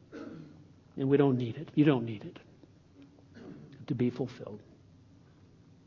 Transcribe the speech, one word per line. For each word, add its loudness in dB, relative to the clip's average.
And 0
we 8
don't 6
need -4
it. -12
You 6
don't 6
need -8
it -16
to -4
be 0
fulfilled. -8